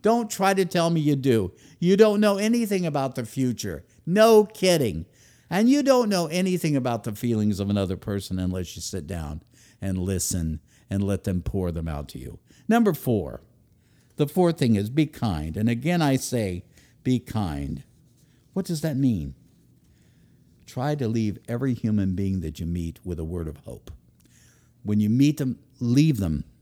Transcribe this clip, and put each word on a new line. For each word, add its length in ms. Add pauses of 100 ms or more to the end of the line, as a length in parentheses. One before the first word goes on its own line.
Don't 280
try 240
to 100
tell 240
me 120
you 160
do. 360 (280)
You 160
don't 240
know 180
anything 480
about 300
the 80
future. 600 (220)
No 380
kidding. 640 (440)
And 180
you 140
don't 260
know 180
anything 500
about 260
the 100
feelings 460
of 100
another 280
person 420
unless 380
you 60
sit 240
down 360 (380)
and 180
listen 600 (280)
and 140
let 220
them 180
pour 300
them 160
out 220
to 80
you. 200 (300)
Number 260
four, 480 (760)
the 120
fourth 300
thing 180
is 140
be 160
kind. 500
And 120
again, 320
I 160
say, 480 (380)
be 160
kind. 640 (680)
What 140
does 160
that 140
mean? 380 (1300)
Try 280
to 140
leave 400
every 260
human 400
being 260
that 200
you 60
meet 360
with 160
a 60
word 240
of 100
hope. 320 (920)
When 180
you 100
meet 280
them, 200 (200)
leave 400
them. 260 (180)